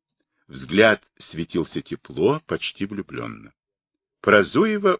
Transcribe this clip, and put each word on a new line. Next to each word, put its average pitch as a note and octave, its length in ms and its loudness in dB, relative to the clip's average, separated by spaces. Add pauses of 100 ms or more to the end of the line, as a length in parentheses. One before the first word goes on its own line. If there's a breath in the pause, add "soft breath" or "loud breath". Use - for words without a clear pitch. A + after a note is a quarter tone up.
(480)
взгляд F#2+ 560 2 (140)
светился D#2+ 640 -6
тепло, E2 640 -2
почти - 380 -6
влюбленно. B1 680 -12 (640)
Про G#2 240 4
Зуева G3+ 560 0